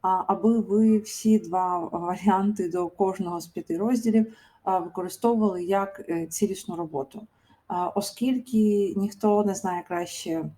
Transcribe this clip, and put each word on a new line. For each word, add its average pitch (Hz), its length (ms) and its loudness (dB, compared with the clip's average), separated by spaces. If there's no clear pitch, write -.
а, 185 240 0
аби 214 340 4
ви 214 380 4
всі 220 400 2
два 180 400 0
варіанти 185 880 0
до 175 200 -2
кожного 180 520 -2
з 165 60 -14
п'яти 170 320 -6
розділів, 220 560 2
а, 185 140 0
використовували 180 880 -2
як, 196 440 -2
е, 165 180 -4
цілісну 190 500 -4
роботу. 165 500 -8
А, 180 200 -2
оскільки 214 1080 0
ніхто 208 480 2
не 196 100 0
знає 180 340 -6
краще 175 680 -6